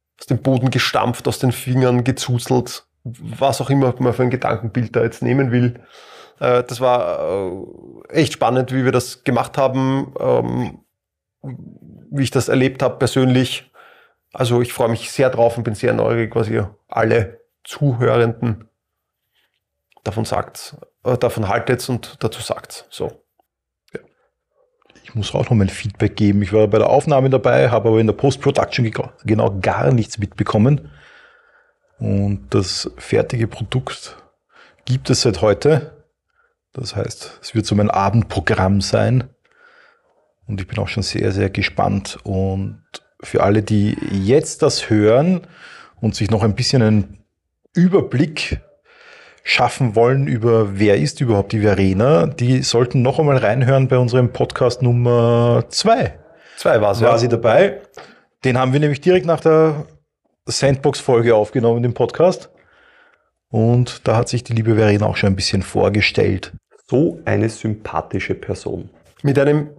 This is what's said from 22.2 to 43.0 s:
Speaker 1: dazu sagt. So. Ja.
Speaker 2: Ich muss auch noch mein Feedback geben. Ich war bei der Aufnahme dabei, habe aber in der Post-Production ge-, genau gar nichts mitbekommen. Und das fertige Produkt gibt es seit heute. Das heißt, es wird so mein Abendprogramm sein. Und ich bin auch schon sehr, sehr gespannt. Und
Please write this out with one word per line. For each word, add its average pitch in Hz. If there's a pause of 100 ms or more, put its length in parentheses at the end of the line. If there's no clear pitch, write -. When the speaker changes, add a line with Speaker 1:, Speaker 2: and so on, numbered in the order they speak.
Speaker 1:
dazu 113
sagt. -
So. - (680)
Ja. - (1040)
Speaker 2:
Ich -
muss 104
auch 107
noch 117
mein 98
Feedback -
geben. 101
Ich 98
war 107
bei 101
der 107
Aufnahme 135
dabei, 127
habe 113
aber 110
in 113
der 104
Post-Production -
ge-, - (160)
genau 110
gar -
nichts 113
mitbekommen. 110 (1080)
Und 101
das -
fertige -
Produkt - (720)
gibt 131
es 131
seit 107
heute. 143 (640)
Das -
heißt, -
es -
wird 107
so 107
mein 104
Abendprogramm 98
sein. 113 (1200)
Und 98
ich 92
bin 104
auch 101
schon 101
sehr, -
sehr 98
gespannt. 98
Und 98 (400)